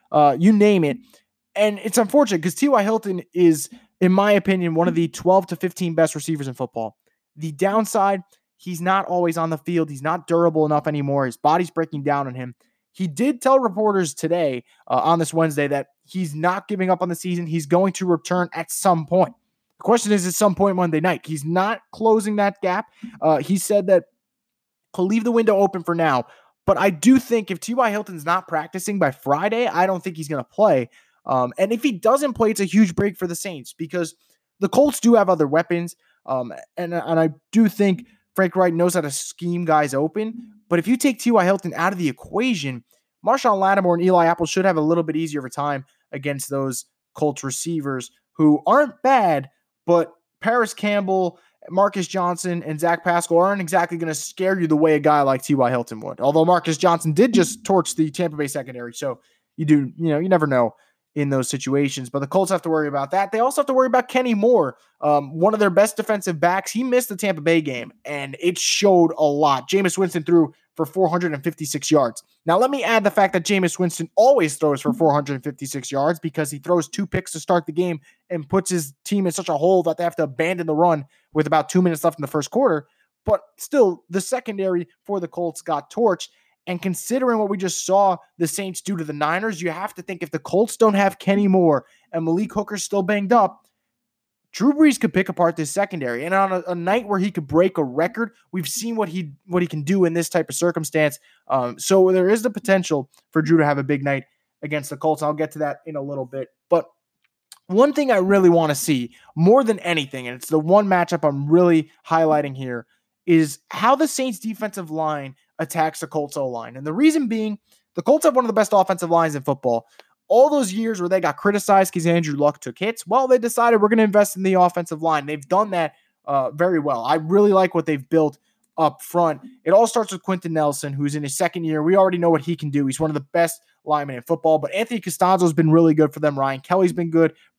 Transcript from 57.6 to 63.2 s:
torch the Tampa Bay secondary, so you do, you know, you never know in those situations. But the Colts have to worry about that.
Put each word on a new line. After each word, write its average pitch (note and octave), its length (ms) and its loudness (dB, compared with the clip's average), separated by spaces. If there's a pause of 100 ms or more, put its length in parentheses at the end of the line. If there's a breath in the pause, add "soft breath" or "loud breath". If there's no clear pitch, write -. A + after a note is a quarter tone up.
torch F#3 280 0
the D#3 160 0
Tampa D#3 260 -4
Bay D3 120 -4
secondary, B2 480 -12
so C3 240 -8 (380)
you D#3+ 80 -4
do, D3 300 4
you E3 140 -2
know, D3 80 2
you F3+ 120 -2
never E3 180 4
know B2 260 0 (420)
in C#3+ 140 -2
those C3 200 -2
situations. C3+ 600 -4
But C#3 100 -6
the C#3 80 -6
Colts F#3 240 0
have F3+ 120 -2
to E3+ 60 -6
worry D#3 200 -2
about C#3 220 -4
that. G3 200 -2